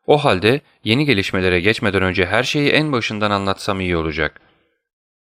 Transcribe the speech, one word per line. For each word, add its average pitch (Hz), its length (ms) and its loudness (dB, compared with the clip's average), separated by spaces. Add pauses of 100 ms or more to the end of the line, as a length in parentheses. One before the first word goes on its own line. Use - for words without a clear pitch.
"O 147 120 4
halde 120 420 2 (240)
yeni 117 200 2
gelişmelere 95 560 0
geçmeden 98 420 0
önce 92 240 0
her 104 160 0
şeyi 143 280 -2
en 151 220 0
başından 107 380 -2
anlatsam 98 500 -4
iyi 90 160 -2
olacak." 80 440 -4 (840)